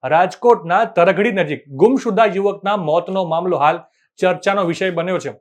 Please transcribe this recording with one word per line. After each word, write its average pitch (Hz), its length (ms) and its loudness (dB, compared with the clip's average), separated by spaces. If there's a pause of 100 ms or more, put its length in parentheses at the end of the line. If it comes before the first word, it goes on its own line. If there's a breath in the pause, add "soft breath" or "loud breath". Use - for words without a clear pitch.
રાજકોટના 180 800 2
તરઘડી 190 460 2
નજીક 151 380 -4
ગુમશુદા 220 560 2
યુવકના 196 520 -2
મોતનો 175 480 -2
મામલો 165 320 -2
હાલ 151 220 2 (380)
ચર્ચાનો 190 460 0
વિષય 175 260 -2
બન્યો 175 280 -4
છે. 135 240 -8